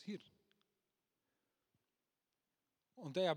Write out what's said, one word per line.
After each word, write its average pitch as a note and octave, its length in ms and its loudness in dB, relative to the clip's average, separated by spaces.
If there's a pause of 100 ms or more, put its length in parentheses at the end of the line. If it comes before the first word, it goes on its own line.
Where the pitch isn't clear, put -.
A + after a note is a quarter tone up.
(120)
ir. G3+ 140 -10 (2750)
Un D#3 140 -6
tajā F3+ 220 4